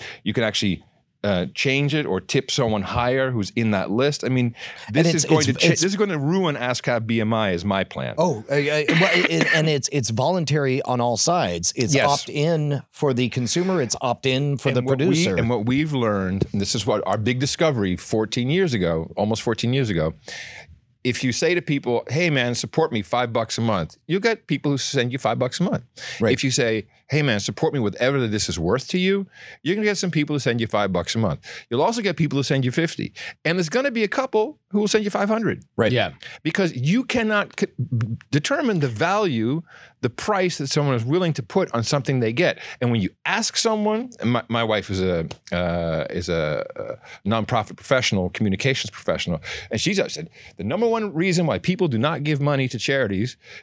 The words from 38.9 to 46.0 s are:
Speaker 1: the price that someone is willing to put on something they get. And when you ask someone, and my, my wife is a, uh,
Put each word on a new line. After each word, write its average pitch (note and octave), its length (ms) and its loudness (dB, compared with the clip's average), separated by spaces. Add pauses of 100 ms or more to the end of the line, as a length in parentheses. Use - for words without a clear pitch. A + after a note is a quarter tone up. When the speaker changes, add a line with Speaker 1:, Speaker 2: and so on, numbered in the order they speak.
Speaker 1:
the B2 80 0
price F#3+ 480 0
that C#3 100 -4
someone D3 260 2
is A2+ 100 0
willing E3 300 2
to - 80 -6
put - 300 0
on A#2 100 0
something C3+ 380 0
they A2+ 120 2
get. - 260 2 (220)
And A#2+ 100 2
when A#2 100 2
you F#2 100 0 (140)
ask G3+ 320 -2
someone, A3 540 0 (100)
and A#2 120 2
my, B2 160 2
my A#2 160 0
wife G#2+ 260 0
is F#2 100 0
a, F2+ 260 0 (260)
uh, E2+ 580 0